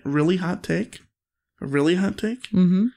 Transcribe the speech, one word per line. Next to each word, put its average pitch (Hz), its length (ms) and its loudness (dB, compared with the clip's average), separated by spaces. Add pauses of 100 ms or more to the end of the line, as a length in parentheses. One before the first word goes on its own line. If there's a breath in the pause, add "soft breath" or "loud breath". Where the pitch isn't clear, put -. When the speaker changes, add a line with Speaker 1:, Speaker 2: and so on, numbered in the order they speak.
Speaker 1:
really 151 320 2
hot 180 260 -4
take. - 380 -6 (580)
A - 80 -8
really 143 280 2
hot 196 220 -2
take. 226 340 -6
Speaker 2:
Mm-hmm. 185 340 4 (120)